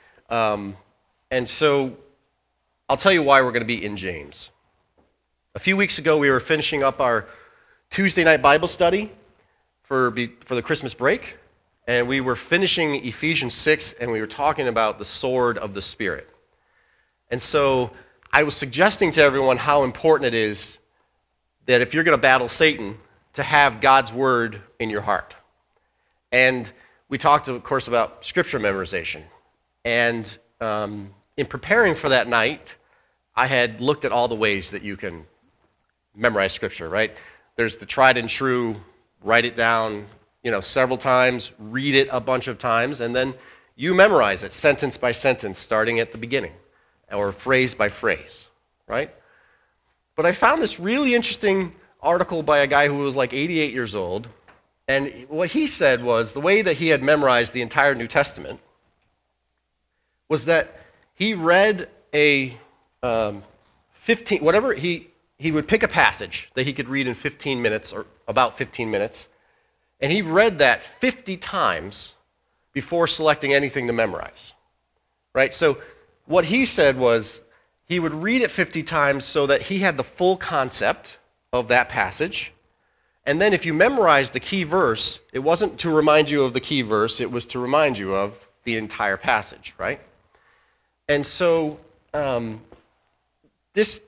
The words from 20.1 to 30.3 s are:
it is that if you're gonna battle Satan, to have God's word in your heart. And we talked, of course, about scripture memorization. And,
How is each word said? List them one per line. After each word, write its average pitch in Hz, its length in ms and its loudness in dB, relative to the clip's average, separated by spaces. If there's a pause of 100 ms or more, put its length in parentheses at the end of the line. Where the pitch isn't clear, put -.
it 117 80 0
is 107 460 -4 (840)
that 123 160 4
if 123 140 -2
you're 160 100 2
gonna 156 140 4
battle 131 280 4
Satan, 117 520 0 (340)
to 143 100 -8
have 139 380 2
God's 135 320 4
word 120 480 -2 (180)
in 110 120 -6
your 104 100 -4
heart. 98 340 -4 (960)
And 127 400 2 (380)
we 139 80 -4
talked, 147 320 2
of 123 160 -8
course, 135 240 -4
about 117 340 -2
scripture - 380 -4
memorization. 92 600 -4 (600)
And, 117 540 -2 (240)